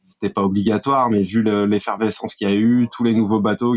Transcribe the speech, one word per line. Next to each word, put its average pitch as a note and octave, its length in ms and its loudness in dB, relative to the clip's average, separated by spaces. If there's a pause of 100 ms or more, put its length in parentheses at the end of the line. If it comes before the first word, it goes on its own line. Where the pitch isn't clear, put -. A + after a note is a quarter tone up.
c'était - 280 -8
pas G#2 80 -2
obligatoire, G#2+ 680 0
mais G#2 120 2
vu G2 200 0
le, G#2 240 0
l'effervescence G#2 720 -4
qu'il G2+ 140 -4
y - 20 0
a G2+ 40 2
eu, A#2 360 2
tous - 120 -6
les A#2 100 2
nouveaux A2 260 2
bateaux A2+ 380 0